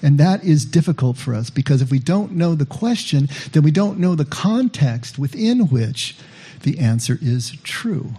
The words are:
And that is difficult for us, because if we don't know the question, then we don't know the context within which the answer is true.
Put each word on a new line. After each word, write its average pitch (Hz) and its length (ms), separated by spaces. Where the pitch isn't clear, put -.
And 143 180
that 185 240
is 151 220
difficult 143 520
for - 160
us, 110 160
because 135 320
if 131 80
we 139 100
don't 190 340
know 170 200
the 147 120
question, 147 640
then 156 100
we 151 80
don't 196 260
know 180 160
the 151 120
context 151 920
within 214 520
which - 480
the 139 140
answer 117 440
is 123 300
true. - 560